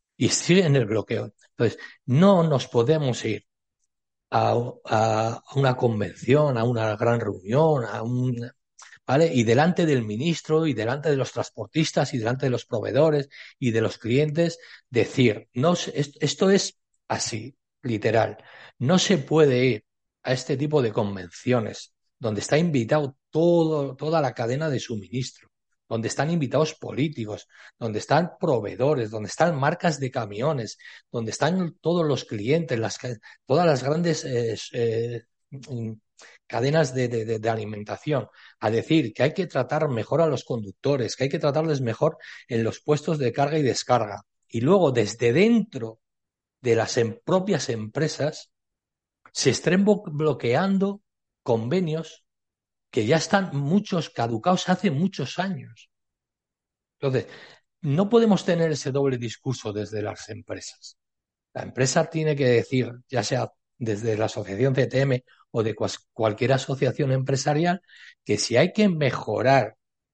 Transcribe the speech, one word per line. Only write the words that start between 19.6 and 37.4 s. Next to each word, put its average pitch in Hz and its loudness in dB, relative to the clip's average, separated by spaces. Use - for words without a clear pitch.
ir 113 0
a 123 0
este 131 -4
tipo 147 0
de 110 0
convenciones, 104 -4
donde 110 -4
está - 0
invitado 147 0
todo, 156 2
toda 156 0
la 127 -2
cadena 131 -2
de 123 -2
suministro, 117 -10
donde 113 -4
están 143 -2
invitados 156 0
políticos, 110 -6
donde 110 -4
están 170 -2
proveedores, 117 -2
donde 107 -8
están 165 0
marcas 151 -2
de 127 -4
camiones, 117 -4
donde 110 -6
están 170 -2
todos 170 0
los 139 -2
clientes, 123 -2
las 110 -4
ca-, 123 -8
todas 165 2
las 139 2
grandes, 160 0
eh, 117 -2
eh, 117 -2
mm, 123 -10
cadenas 135 0
de, 127 0
de, 113 -2
de, 110 -2
de 113 -2